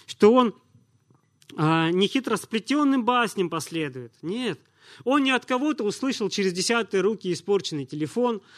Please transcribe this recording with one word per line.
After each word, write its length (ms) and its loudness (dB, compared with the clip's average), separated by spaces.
что 280 6
он, 200 4
а, 360 2
не 160 2
хитросплетённым 1000 0
басням 440 0
последует. 720 -6
Нет. 380 -6
Он 200 2
не 80 2
от 140 0
кого-то 380 -2
услышал 460 -2
через 240 -2
десятые 480 0
руки 300 -2
испорченный 540 -2
телефон. 560 -4